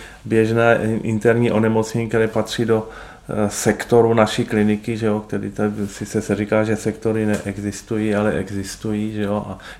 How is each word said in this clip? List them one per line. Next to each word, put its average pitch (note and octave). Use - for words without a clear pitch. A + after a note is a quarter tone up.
běžné A2+
interní A2+
onemocnění, A2
které A2
patří A2
do, A2
eh, G#2
sektoru A2+
naší A2+
kliniky, G#2+
že A2
jo, G#2
který G#2
tady G#2
sice G#2
se G#2
říká, G#2+
že A2
sektory A2
neexistují, G#2
ale G#2
existují, G2+
že G#2+
jo, G#2
a F#2+